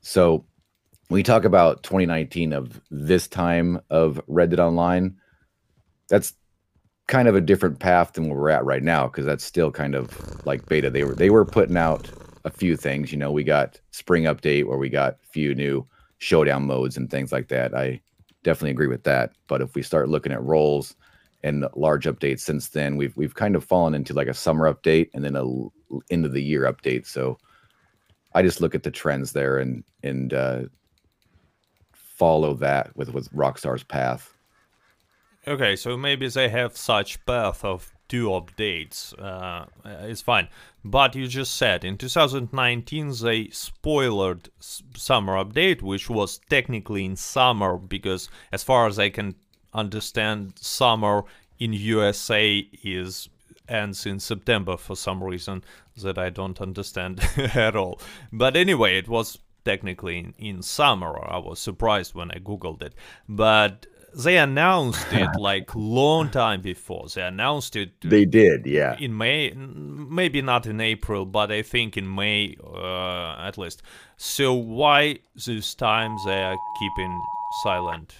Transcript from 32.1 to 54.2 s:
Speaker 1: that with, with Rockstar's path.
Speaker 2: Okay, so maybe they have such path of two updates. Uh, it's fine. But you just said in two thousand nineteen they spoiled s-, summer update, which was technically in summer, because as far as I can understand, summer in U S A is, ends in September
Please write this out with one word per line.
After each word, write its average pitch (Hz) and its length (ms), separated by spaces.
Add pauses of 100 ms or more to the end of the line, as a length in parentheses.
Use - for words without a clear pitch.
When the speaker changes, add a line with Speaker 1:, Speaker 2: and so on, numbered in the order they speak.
Speaker 1:
that 69 420
with, 62 160
with 67 180
Rockstar's 67 520
path. 64 500 (1120)
Speaker 2:
Okay, 131 280
so 120 200
maybe 135 320
they 127 220
have 120 260
such - 500
path 120 380
of 95 300 (160)
two 120 200
updates. 90 880
Uh, 92 480 (200)
it's 104 360
fine. 101 280 (340)
But 127 320
you 131 120
just 127 280
said 95 300
in 95 100
two - 140
thousand 135 420
nineteen 135 720
they 113 280
spoiled 107 1000 (100)
s-, - 240 (120)
summer 98 460
update, 151 400
which 95 280
was 104 300 (100)
technically 110 560
in 92 100
summer, 104 640
because 95 520 (220)
as 98 120
far 120 240
as 101 120
I 101 100
can 101 260 (380)
understand, 107 840
summer 107 640 (360)
in 117 120
U 107 300
S 101 280
A 104 380 (160)
is, 92 460 (400)
ends 104 360
in 98 140
September 98 560